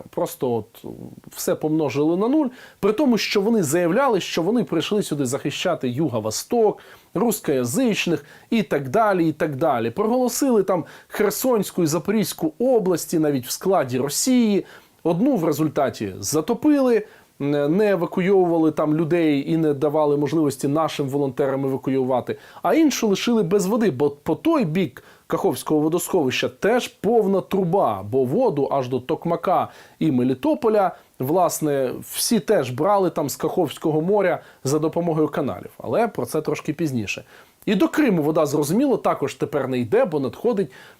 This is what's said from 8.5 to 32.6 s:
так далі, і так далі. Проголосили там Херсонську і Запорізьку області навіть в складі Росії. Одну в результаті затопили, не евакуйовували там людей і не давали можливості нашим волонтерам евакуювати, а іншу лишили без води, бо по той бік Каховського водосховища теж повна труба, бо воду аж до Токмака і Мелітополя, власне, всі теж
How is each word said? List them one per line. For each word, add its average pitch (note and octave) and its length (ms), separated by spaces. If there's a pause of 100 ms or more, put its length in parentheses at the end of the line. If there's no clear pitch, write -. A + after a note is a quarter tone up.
так C#3+ 260
далі, F#3+ 400
і - 20
так D#3 240
далі. B2+ 360
Проголосили A#3 720
там F#3 220 (220)
Херсонську G3+ 760
і D#3+ 40
Запорізьку F3 720
області G#3+ 600
навіть C#3+ 260
в - 60
складі C#3+ 480
Росії. G#3 680 (380)
Одну G3 320
в E3 100
результаті C#3+ 720
затопили, A#3 840 (340)
не D3 520
евакуйовували E3+ 800
там D#3 240
людей D#3+ 560
і D#3+ 60
не D#3 160
давали D3 440
можливості D3 500
нашим D3+ 420
волонтерам C#3 560
евакуювати, C3 720 (240)
а F3 120
іншу C#4+ 340
лишили G#3+ 360
без F3+ 220
води, G#3+ 260
бо C#3+ 180
по D#3 260
той D4+ 300
бік D#3 380 (240)
Каховського D#3 520
водосховища D3+ 680
теж A#3 380
повна G3 540
труба, E3 640
бо B2+ 200
воду D3 480
аж C3+ 180
до B2+ 100
Токмака E3+ 680 (320)
і D#3+ 120
Мелітополя, G3 840 (240)
власне, C#3+ 720 (200)
всі - 280
теж D3+ 320